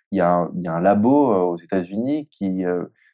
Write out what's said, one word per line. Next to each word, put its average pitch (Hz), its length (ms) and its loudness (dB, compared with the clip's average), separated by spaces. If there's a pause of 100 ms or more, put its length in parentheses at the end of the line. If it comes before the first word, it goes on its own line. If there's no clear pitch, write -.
(100)
il 95 80 -2
y - 20 2
a 87 100 2
un, 87 240 0
il 87 80 -8
y 90 60 -6
a 82 60 -4
un 85 60 -4
labo, 113 520 4
euh, 95 60 2
aux 90 180 0
États-Unis 107 720 -4
qui, 95 360 -4
euh, 87 220 -2 (280)